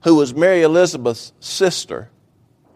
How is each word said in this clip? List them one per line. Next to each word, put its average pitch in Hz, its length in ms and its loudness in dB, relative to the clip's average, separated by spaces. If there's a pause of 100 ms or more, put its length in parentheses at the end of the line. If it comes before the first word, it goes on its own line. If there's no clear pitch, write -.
who 165 100 4
was 143 180 2
Mary 175 300 0
Elizabeth's 156 760 0
sister, - 720 -6 (680)